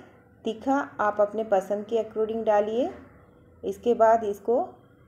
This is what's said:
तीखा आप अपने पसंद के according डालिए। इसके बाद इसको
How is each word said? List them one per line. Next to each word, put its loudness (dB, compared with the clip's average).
तीखा -2
आप 0
अपने 0
पसंद 0
के -2
according -4
डालिए। 2
इसके -2
बाद 4
इसको -2